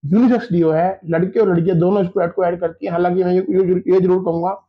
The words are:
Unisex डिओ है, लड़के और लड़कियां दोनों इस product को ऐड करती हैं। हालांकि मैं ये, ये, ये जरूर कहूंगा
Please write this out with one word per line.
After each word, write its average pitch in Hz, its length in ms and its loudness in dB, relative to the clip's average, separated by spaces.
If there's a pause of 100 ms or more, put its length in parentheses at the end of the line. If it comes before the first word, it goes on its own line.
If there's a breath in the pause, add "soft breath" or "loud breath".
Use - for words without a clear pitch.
Unisex 226 480 0
डिओ 165 200 2
है, 170 340 -2
लड़के 170 340 -2
और 208 100 2
लड़कियां 175 300 0
दोनों 190 240 2
इस 175 60 -2
product 175 260 -4
को 185 100 0
ऐड 175 140 -2
करती 175 260 -8
हैं। 190 80 -4
हालांकि 180 300 0
मैं 180 100 0
ये, 185 80 2
ये, 185 440 0
ये 185 140 4
जरूर 185 260 2
कहूंगा 170 280 -4 (160)